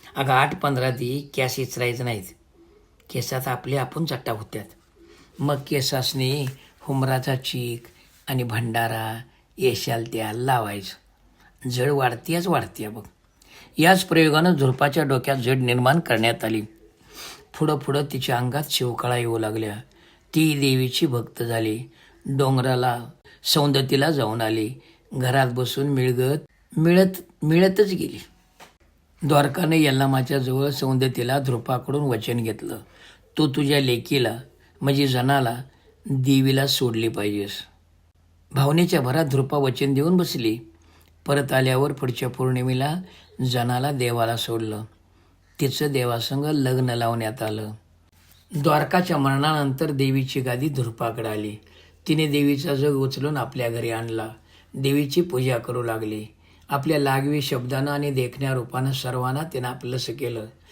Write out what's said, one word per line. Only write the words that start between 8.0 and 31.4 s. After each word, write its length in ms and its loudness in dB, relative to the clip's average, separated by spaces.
आणि 160 -2
भंडारा 800 -2
येशाल 460 0
त्या 280 -4
लावायचं. 1400 -6
जड 220 0
वाढतीयाच 560 0
वाढतीया 440 -2
बघ." 140 -14
याच 260 6
प्रयोगानं 500 6
झुरपाच्या 500 2
डोक्यात 320 0
जड 200 2
निर्माण 440 4
करण्यात 440 0
आली. 180 -2
पुढं 200 2
पुढं 340 -2
तिच्या 260 -2
अंगात 320 -2
शिवकळा 460 -2
येऊ 220 0
लागल्या. 380 -4
ती 260 4
देवीची 460 2
भक्त 360 -4
झाली. 420 -2
डोंगराला 800 0
सौंदतीला 640 2
जाऊन 300 0
आली. 340 0
घरात 380 2
बसून 340 -2
मिळगत, 520 2
मिळत, 340 6
मिळतच 500 4
गेली. 260 -4
द्वारकाने 600 4
यल्लामाच्या 560 2
जवळ 320 0
सौंदतीला 680 0
धृपाकडून 640 -2